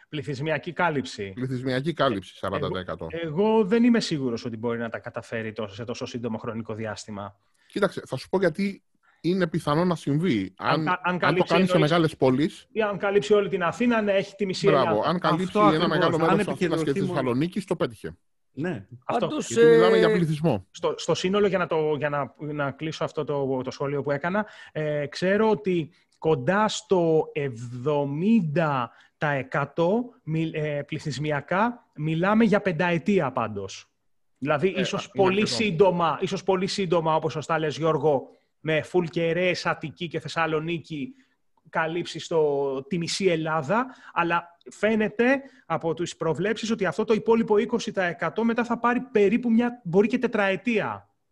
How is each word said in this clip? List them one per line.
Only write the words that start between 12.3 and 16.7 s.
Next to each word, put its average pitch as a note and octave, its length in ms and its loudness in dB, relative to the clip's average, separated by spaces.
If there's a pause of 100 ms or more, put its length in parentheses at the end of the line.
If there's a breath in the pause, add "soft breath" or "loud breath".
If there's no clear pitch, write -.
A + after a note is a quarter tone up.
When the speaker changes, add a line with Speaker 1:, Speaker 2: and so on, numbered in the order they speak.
Speaker 1:
ή G#3+ 100 -2
αν G3+ 160 -2
καλύψει G3+ 360 2
όλη G3+ 160 4
την F3+ 140 -2
Αθήνα, A#3 380 2
ναι, G#3 100 2
έχει F#3+ 240 0
τη G#3 100 -2
μισή F#3 220 -2
Speaker 2:
Μπράβο, C3+ 220 6
Speaker 1:
Ελλάδα. G#2+ 200 2
Speaker 2:
αν F3 100 0
καλύψει E3 260 0
Speaker 3:
Αυτό G#3 140 0
Speaker 2:
ένα G#3 80 6
Speaker 3:
ακριβώς. E3+ 220 4
Speaker 2:
μεγάλο E3 260 2
Speaker 3:
Αν D#3 60 0
Speaker 2:
μέρος F3+ 160 4
της G3+ 100 0
Αθήνας C#3+ 120 -6
και F3+ 80 0
της D#3+ 40 -2 (100)